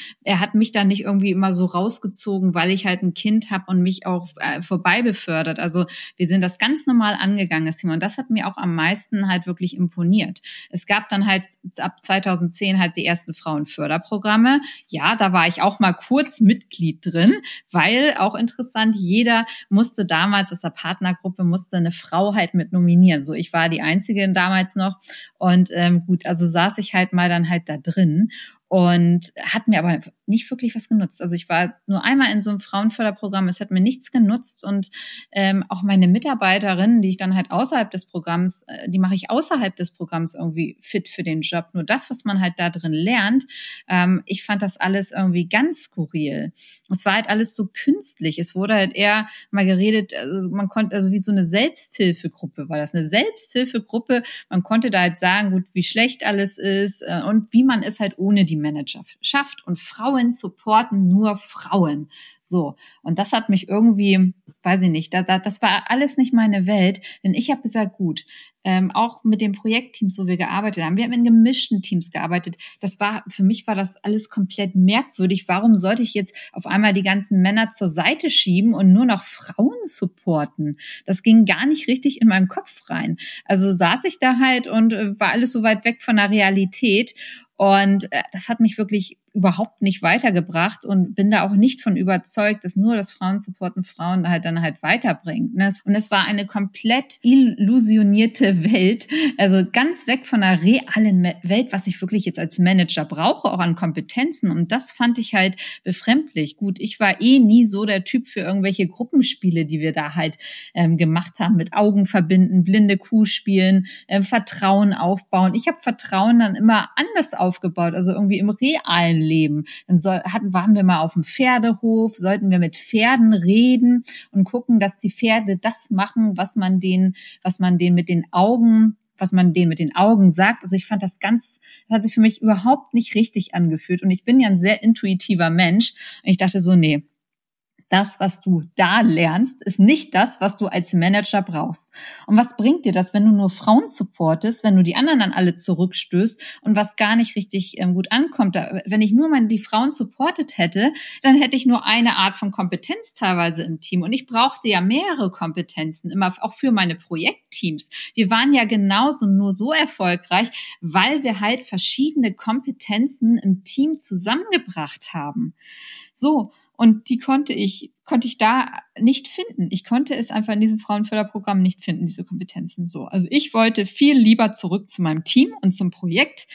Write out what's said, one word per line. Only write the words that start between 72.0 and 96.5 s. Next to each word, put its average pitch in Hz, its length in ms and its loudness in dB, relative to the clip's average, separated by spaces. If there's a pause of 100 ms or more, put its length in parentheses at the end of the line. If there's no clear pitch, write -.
gearbeitet. 175 460 -4 (240)
Das 196 180 -8
war, 208 300 -4
für 190 140 -2
mich 214 220 0
war 214 100 -4
das 190 280 -4
alles 214 260 -4
komplett 196 460 -4
merkwürdig. 190 720 0
Warum 208 280 4
sollte 202 280 0
ich 220 100 -6
jetzt 202 200 -4 (180)
auf - 140 -14
einmal 208 260 2
die 190 120 0
ganzen 196 380 0
Männer 214 280 2
zur 202 180 -4
Seite 262 420 -2
schieben 202 440 2
und 190 180 6
nur 226 140 6
noch 208 180 0
Frauen - 600 -4
supporten? 151 920 -6 (280)
Das 190 180 -4
ging 220 220 8
gar 185 200 2
nicht 302 220 0
richtig 262 320 -2
in 226 80 4
meinen 190 220 4
Kopf - 400 -14
rein. - 260 -4 (300)
Also 196 260 2
saß 185 320 0
ich - 160 -6
da 262 180 2
halt 254 300 0
und, 226 240 2
äh, 208 260 -4
war 185 140 0
alles 240 220 -2
so 233 100 -2
weit 220 220 0
weg 233 180 -2
von 226 140 0
der 202 120 2
Realität. 196 840 0 (420)
Und, 196 560 2
äh, 135 200 -2
das 190 160 -12
hat 233 140 -4
mich 214 160 2
wirklich 208 400 -4 (160)
überhaupt 185 480 -2
nicht 196 200 -2
weitergebracht 175 840 0
und 190 300 0
bin 202 160 2
da 190 120 2
auch 202 120 0
nicht 240 260 2
von 196 140 0
überzeugt, 196 680 -2
dass 180 120 -8
nur 220 200 2
das 202 160 -6
Frauensupporten 185 720 -6
Frauen 175 440 -4
halt 175 180 -2
dann 165 160 -4
halt 160 220 -6
weiterbringt, 190 720 -2
ne? 196 140 2 (160)
Und 202 80 0
es 214 160 -2
war 196 160 2
eine 202 220 -4
komplett 220 760 -4